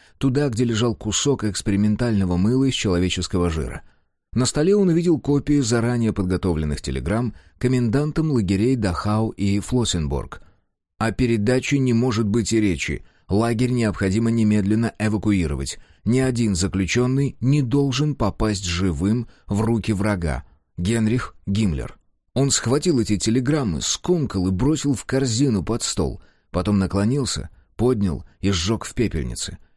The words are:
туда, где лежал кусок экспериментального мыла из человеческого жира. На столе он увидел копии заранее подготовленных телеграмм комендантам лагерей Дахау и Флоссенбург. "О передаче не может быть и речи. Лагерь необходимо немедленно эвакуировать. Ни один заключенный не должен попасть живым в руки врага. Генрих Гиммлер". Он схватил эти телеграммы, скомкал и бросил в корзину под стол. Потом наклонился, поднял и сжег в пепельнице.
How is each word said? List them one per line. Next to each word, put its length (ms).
туда, 300
где 160
лежал 320
кусок 480
экспериментального 920
мыла 280
из 100
человеческого 760
жира. 320
На 120
столе 300
он 140
увидел 320
копии 400
заранее 520
подготовленных 680
телеграмм 540
комендантам 760
лагерей 420
Дахау 560
и 300
Флоссенбург. 840
"О 140
передаче 680
не 140
может 340
быть 260
и 80
речи. 440
Лагерь 420
необходимо 640
немедленно 680
эвакуировать. 800
Ни 140
один 380
заключенный 840
не 220
должен 540
попасть 480
живым 640
в 140
руки 320
врага. 500
Генрих 600
Гиммлер". 500
Он 140
схватил 480
эти 180
телеграммы, 640
скомкал 680
и 20
бросил 440
в 100
корзину 580
под 220
стол. 360
Потом 300
наклонился, 680
поднял 480
и 100
сжег 360
в 80
пепельнице. 640